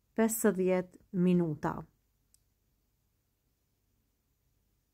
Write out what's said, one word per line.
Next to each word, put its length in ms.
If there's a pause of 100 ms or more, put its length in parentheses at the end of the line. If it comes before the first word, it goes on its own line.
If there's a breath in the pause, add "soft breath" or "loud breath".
(180)
pesëdhjetë 840 (160)
minuta. 580 (3250)